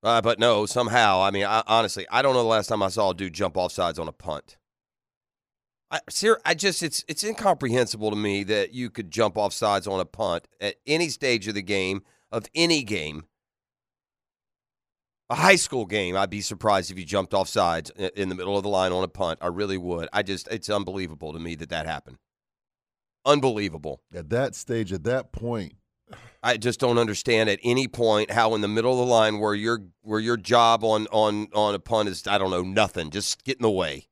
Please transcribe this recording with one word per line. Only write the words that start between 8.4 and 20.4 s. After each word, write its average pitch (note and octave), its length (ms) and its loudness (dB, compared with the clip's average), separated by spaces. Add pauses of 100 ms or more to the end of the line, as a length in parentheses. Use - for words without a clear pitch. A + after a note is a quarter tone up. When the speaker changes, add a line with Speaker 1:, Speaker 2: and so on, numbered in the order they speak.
Speaker 1:
that G2 280 0
you B2 200 -8
could F#2+ 180 -10
jump G#2+ 260 0
off G#2 160 0
sides G2+ 360 0
on F#2+ 120 -2
a F2+ 60 0
punt F2+ 420 -4 (140)
at G#2 140 -4 (100)
any D#3+ 240 0
stage A#2 380 -2
of G#2+ 80 -6
the G2+ 80 -6
game, F#2+ 400 -2 (280)
of A2 220 -6
any E3 300 2
game. D#2 420 -6 (2000)
A A#2+ 40 -4
high F3+ 200 8
school B2 320 -2
game, F#2 280 0
I'd F#2+ 140 2
be G2+ 120 -6
surprised G2 500 0
if F#2 80 -12
you F2 60 -12
jumped F#2+ 280 -2
off G2 160 0
sides E2 460 0
in, F#2 200 -4
in G2 140 -2
the F#2 60 -4
middle F#2 220 -2
of G2 40 0
the G2+ 80 -4
line F#2 220 2
on F2+ 120 0
a F#2 40 -4
punt. E2 340 -4
I E2+ 60 -4
really F#2+ 300 -4
would. F2 360 -6
I G#2+ 80 0
just, F#2+ 280 -6